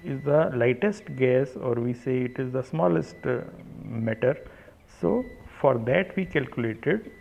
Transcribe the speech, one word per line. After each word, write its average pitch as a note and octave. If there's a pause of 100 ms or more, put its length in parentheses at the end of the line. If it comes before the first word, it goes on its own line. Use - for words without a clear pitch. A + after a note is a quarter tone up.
is C#3
the C#3+
lightest B2+
gas, C3
or B2+
we A#2+
say B2+
it B2+
is B2+
the B2+
smallest, D#3+ (100)
uh, B2 (420)
matter. A2+ (640)
So A3+ (380)
for C3
that C#3+
we F#3+
calculated C3